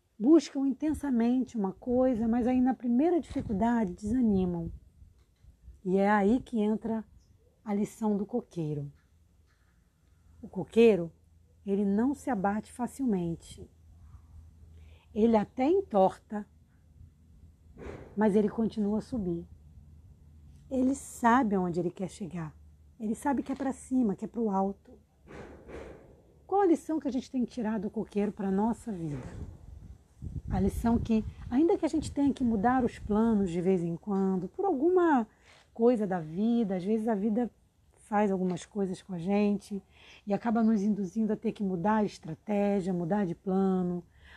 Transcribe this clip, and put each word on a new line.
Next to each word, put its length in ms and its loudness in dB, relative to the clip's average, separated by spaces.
buscam 480 4
intensamente 920 0
uma 160 0
coisa, 560 0
mas 180 2
aí 140 2
na 140 4
primeira 460 2
dificuldade 720 -2
desanimam. 800 0
E 120 2
é 120 4
aí 320 4
que 200 -4
entra 440 -2
a 100 -4
lição 420 -2
do 80 -2
coqueiro. 680 -6
O 80 -18
coqueiro, 640 4
ele 180 0
não 300 2
se 160 -6
abate 420 -2
facilmente. 960 -4
Ele 240 4
até 300 0
entorta, 800 0
mas 200 2
ele 120 4
continua 500 -2
a 40 -4
subir. 420 -6
Ele 240 0
sabe 640 0
aonde 240 0
ele 100 -2
quer 180 -8
chegar. 460 -10
Ele 160 -4
sabe 280 -2
que 80 -10
é 60 -6
pra 160 -4
cima, 420 0
que 100 -8
é 40 -8
pro 220 -2
alto. 420 -2
Qual 140 0
a 60 4
lição 340 2
que 80 -4
a 20 0
gente 200 -4
tem 140 -2
que 60 -4
tirar 300 -4
do 100 -6
coqueiro 400 -2
pra 200 -4
nossa 420 -2
vida? 340 -6
A 100 0
lição 380 0
que, 260 0
ainda 300 2
que 80 -2
a 20 -4
gente 240 -4
tenha 200 2
que 120 -4
mudar 400 2
os 140 -4
planos 520 2
de 100 -2
vez 220 2
em 140 -2
quando, 520 -2
por 180 -4
alguma 600 4
coisa 340 2
da 140 -2
vida, 560 0
às 80 -4
vezes 240 0
a 60 0
vida 360 0
faz 240 2
algumas 360 -2
coisas 340 -6
com 140 -12
a 40 -6
gente 640 0
e 80 0
acaba 280 0
nos 200 4
induzindo 500 0
a 40 0
ter 160 -4
que 100 -10
mudar 420 2
de 80 -2
estratégia, 800 -2
mudar 320 0
de 100 -2
plano, 720 0